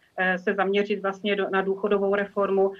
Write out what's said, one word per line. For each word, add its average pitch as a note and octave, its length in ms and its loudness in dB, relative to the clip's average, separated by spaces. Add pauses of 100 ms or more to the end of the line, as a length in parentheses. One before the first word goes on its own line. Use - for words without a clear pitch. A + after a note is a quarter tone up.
(180)
eh, F#3 200 0
se F#3+ 160 -2
zaměřit G3 480 0
vlastně G3 340 -2
do, G3 140 -2
na F#3+ 120 0
důchodovou G3 540 0
reformu. G3 640 0